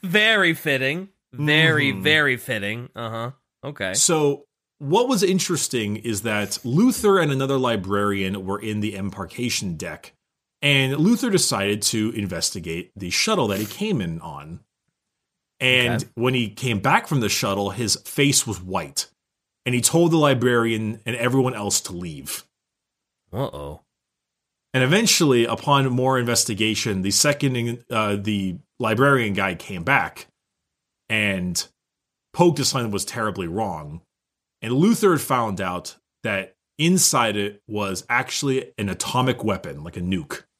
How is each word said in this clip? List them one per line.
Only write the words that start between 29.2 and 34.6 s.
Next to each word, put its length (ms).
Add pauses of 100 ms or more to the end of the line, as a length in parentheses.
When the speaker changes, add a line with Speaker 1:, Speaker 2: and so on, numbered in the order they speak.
Speaker 2:
guy 220
came 300
back 420 (840)
and 580 (680)
poked 260
at 60
something 240
that 20
was 140
terribly 420
wrong. 540 (580)